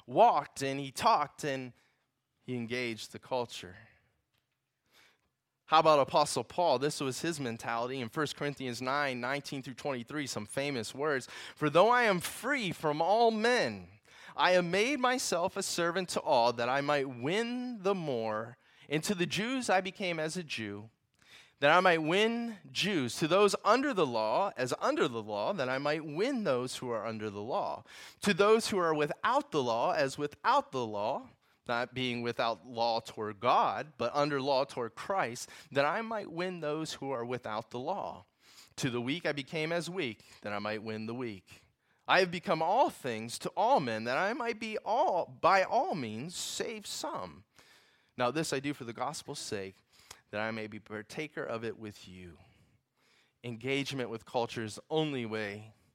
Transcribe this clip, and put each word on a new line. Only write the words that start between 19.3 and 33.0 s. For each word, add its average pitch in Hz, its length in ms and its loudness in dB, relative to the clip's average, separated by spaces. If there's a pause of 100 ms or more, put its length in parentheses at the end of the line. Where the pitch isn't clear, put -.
I 185 100 6
became 180 400 -4
as 156 160 -4
a 180 60 -4
Jew, 107 480 -8 (720)
that 143 100 6
I 175 100 8
might 170 220 6
win 220 560 2 (120)
Jews. 147 460 0
To 165 100 0
those 196 380 6
under 254 300 4
the 180 120 4
law, 120 520 0
as 127 240 0
under 233 260 2
the 117 140 -4
law, 107 320 -2
that 131 160 -2
I 131 80 0
might 147 260 -2
win 208 400 -2
those 127 320 0
who 127 140 -6
are 110 160 -2
under 107 240 -4
the 101 120 -8
law. 131 420 -4 (360)
To 202 140 2
those 214 340 6
who 220 100 -2
are 165 160 4
without 208 560 0
the 147 120 2
law, 120 300 0
as 143 260 0
without 247 540 0
the 127 120 -2
law," 113 460 -4 (360)
not 123 280 -2
being 123 260 -2
without 117 460 -2
law 117 340 0